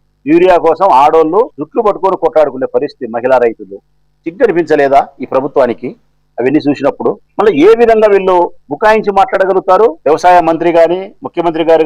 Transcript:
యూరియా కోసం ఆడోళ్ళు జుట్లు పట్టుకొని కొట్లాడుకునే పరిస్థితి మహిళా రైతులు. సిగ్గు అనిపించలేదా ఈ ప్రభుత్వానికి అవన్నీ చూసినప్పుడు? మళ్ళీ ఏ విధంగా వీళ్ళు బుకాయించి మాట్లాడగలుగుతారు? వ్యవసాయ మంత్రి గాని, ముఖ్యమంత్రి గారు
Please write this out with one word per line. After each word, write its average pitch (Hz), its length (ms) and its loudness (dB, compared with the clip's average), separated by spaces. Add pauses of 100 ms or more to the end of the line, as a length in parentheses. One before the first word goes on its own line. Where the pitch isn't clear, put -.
(260)
యూరియా 175 300 2 (100)
కోసం 165 220 0 (120)
ఆడోళ్ళు 156 400 2 (200)
జుట్లు - 280 -6
పట్టుకొని 190 340 -2
కొట్లాడుకునే 143 540 -2
పరిస్థితి 139 400 -6
మహిళా 127 300 0
రైతులు. 101 320 -8 (480)
సిగ్గు 190 200 -4
అనిపించలేదా 151 560 0 (220)
ఈ - 100 -14
ప్రభుత్వానికి 131 560 -2 (480)
అవన్నీ 135 300 -2
చూసినప్పుడు? 139 440 -4 (280)
మళ్ళీ 208 120 2 (140)
ఏ 208 40 6 (120)
విధంగా 220 320 4
వీళ్ళు 185 240 0 (340)
బుకాయించి 214 480 -2
మాట్లాడగలుగుతారు? 190 680 0 (200)
వ్యవసాయ 175 320 2 (100)
మంత్రి 165 300 -2
గాని, 165 200 2 (260)
ముఖ్యమంత్రి 165 440 -4
గారు 160 160 4